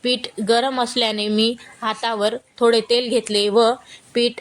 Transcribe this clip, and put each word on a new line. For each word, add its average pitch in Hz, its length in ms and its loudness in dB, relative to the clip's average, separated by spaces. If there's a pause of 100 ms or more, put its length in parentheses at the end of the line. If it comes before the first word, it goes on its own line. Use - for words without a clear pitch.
पीठ 247 180 0 (280)
गरम 247 340 0
असल्याने 220 460 -2
मी 220 280 0 (260)
हातावर 220 540 -2 (220)
थोडे 233 220 4
तेल 240 280 0
घेतले 208 400 0
व 226 240 4 (420)
पीठ 240 260 0